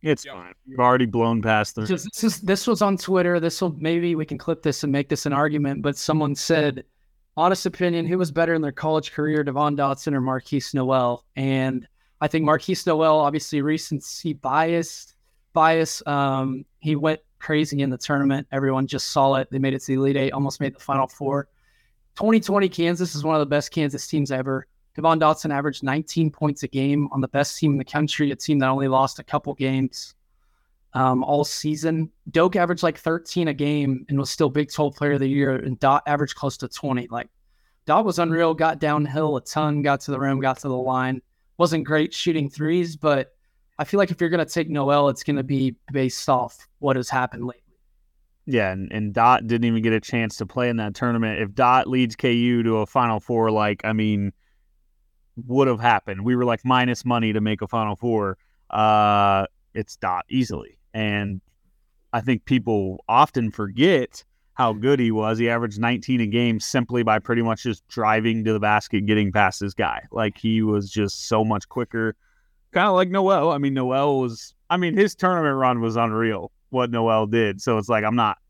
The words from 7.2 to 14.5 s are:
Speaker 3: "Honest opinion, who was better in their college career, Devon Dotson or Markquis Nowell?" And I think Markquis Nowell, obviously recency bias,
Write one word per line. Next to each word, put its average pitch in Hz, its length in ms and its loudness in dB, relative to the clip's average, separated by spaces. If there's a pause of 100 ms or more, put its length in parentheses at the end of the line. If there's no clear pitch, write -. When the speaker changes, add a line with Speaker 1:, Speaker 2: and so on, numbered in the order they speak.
Speaker 3:
"Honest 185 300 2
opinion, 170 400 -2
who 175 100 0
was 175 140 0
better 165 240 2
in 160 80 0
their 143 80 -2
college 156 400 -2
career, 151 320 0
Devon 143 340 0
Dotson 139 360 -2
or 135 80 0
Markquis 131 520 -4
Nowell?" 127 520 0 (100)
And 131 520 -2 (320)
I 151 80 0
think 160 180 0
Markquis 156 420 0
Nowell, 156 320 4
obviously 147 420 -2
recency 151 720 -4
bias, 160 800 -2 (400)